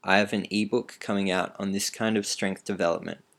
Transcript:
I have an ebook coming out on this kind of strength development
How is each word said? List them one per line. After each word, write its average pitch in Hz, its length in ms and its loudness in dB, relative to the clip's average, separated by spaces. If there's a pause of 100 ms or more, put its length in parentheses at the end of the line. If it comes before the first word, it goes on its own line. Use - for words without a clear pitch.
I 95 140 6
have 104 160 4
an 101 180 -2
ebook 104 480 0
coming 98 320 0
out 92 280 0
on 98 120 -2
this 98 180 -2
kind 110 280 0
of 101 80 0
strength - 400 -4
development 85 580 -2 (160)